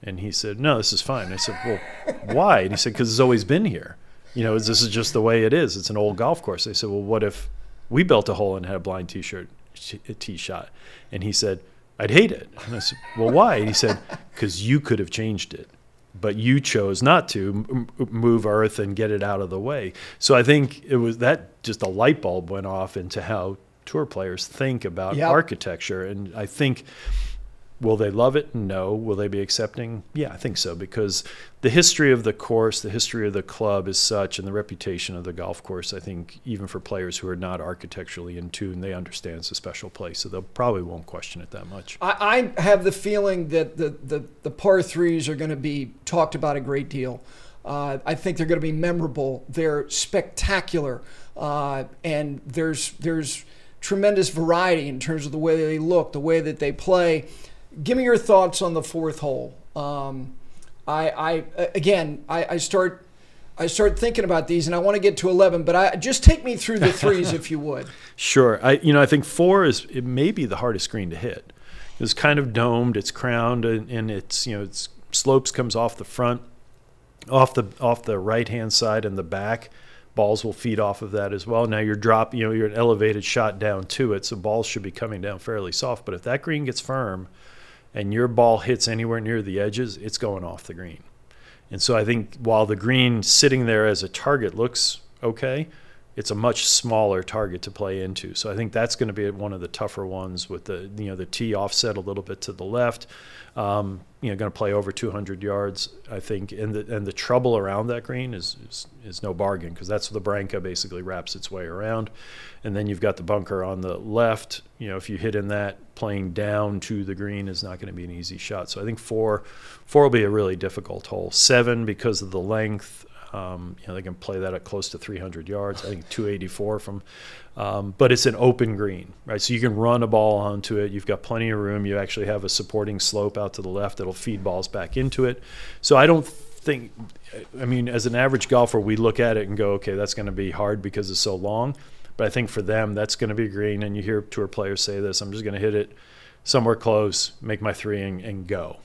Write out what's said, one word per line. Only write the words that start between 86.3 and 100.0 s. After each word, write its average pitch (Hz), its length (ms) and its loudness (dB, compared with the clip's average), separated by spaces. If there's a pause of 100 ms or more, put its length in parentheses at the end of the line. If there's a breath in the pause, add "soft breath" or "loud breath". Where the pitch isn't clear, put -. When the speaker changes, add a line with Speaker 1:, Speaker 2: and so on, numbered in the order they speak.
Speaker 1:
green 151 240 -4
gets 123 160 -6
firm 101 460 -6 (640 loud breath)
and 104 200 -4
your 120 140 2
ball 117 320 6
hits 117 280 0
anywhere 113 320 -2
near 110 220 -2
the 98 180 -4
edges, 104 380 -2
it's 107 200 -8
going 98 260 -4
off 87 200 -12
the 98 100 -14
green. 85 280 -14 (680 soft breath)
And 101 100 -4
so 123 140 4
I 110 80 4
think 110 340 0
while 110 280 6
the 107 100 0
green 120 480 4
sitting 131 420 6
there 110 220 4
as 101 160 2
a 92 60 -6
target 123 440 0
looks - 460 -2 (240)
okay, 131 440 -2 (480 soft breath)
it's - 160 -4
a 104 40 -2
much 110 320 2
smaller 107 560 4
target 98 380 -4
to 98 100 -12
play 95 300 -4
into. 95 340 -6
So - 160 -4
I 95 40 -4
think 110 180 -4
that's 113 220 2
gonna 110 180 -2
be 101 180 -2
one 101 220 -6
of 92 80 -8
the 87 80 -8
tougher 104 360 -6